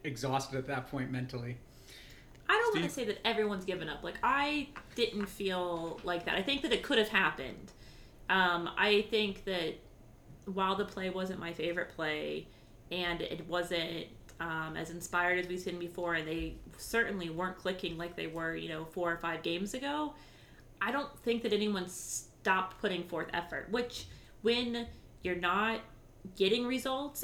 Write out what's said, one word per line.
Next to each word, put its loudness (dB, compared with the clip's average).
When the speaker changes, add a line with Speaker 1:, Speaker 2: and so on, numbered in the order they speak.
Speaker 1:
exhausted 0
at -2
that -4
point -2
mentally. -4
Speaker 2:
I 6
don't 4
wanna 2
Speaker 3:
Steve? -2
Speaker 2:
say 0
that 0
everyone's 2
given -2
up. -6
Like, -6
I 2
didn't 2
feel -2
like 0
that. 2
I 2
think 0
that 4
it 2
could 4
have 6
happened. 2
Um, 6
I 6
think 2
that 0
while 2
the 0
play -4
wasn't -2
my -4
favorite 0
play, -2
and 0
it -6
wasn't, -2
um, -2
as -4
inspired 2
as 0
we've -2
seen -4
before, -2
and 0
they -2
certainly 0
weren't -2
clicking -2
like -4
they -4
were, -2
you -6
know, -4
four 0
or 0
five -2
games -2
ago, -2
I 0
don't -2
think 2
that 2
anyone 2
stopped -2
putting 0
forth -4
effort, -4
which -2
when 2
you're 0
not 2
getting 6
results 0